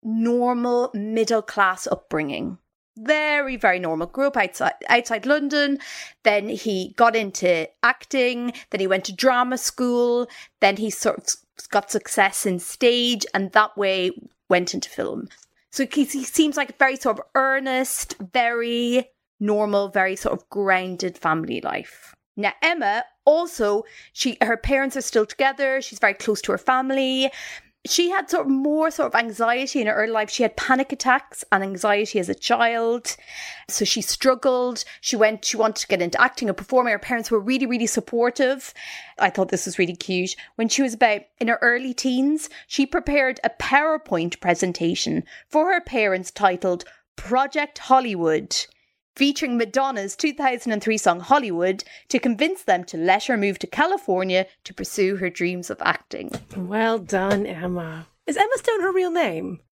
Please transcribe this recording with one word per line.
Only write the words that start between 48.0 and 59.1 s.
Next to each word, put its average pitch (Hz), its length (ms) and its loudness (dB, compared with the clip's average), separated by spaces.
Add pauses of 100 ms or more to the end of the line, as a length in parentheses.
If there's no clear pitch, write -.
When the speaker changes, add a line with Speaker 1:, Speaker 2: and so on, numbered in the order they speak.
Speaker 1:
featuring 277 400 0
Madonna's 233 580 -2
two 302 180 0
thousand 254 380 -2
and 208 100 0
three 220 160 0
song 175 220 2
Hollywood, 190 640 0 (240)
to 262 100 -2
convince 269 460 0
them 180 220 0
to - 120 -10
let 185 280 2
her 254 100 0
move 196 240 -2
to - 80 -6
California 190 800 0 (180)
to - 100 -18
pursue 196 440 -2
her 180 120 -2
dreams 180 400 -4
of - 120 -8
acting. - 500 -4 (240)
Speaker 2:
Well 220 420 -2
done, 196 480 0
Emma. 165 600 -8 (180)
Is 294 120 -4
Emma 453 200 2
Stone 440 240 0
her 370 120 0
real 359 180 2